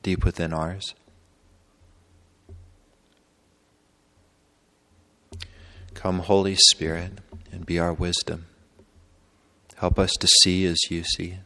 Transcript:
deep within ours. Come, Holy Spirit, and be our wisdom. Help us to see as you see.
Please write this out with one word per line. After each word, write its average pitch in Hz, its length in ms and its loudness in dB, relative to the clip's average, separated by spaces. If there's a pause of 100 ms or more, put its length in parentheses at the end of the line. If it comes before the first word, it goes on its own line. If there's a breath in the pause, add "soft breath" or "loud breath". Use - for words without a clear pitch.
deep 92 220 0
within 85 300 -2
ours. 82 400 -6 (4000 loud breath)
Come, 92 280 -2
Holy 98 360 2
Spirit, 85 640 2 (340)
and 87 140 -12
be 85 120 0
our 85 140 0
wisdom. 85 540 -4 (1300)
Help 90 220 2
us 92 140 2
to - 140 -2 (160)
see 92 220 4
as 87 140 2 (100)
you 85 140 -4
see. 87 440 -6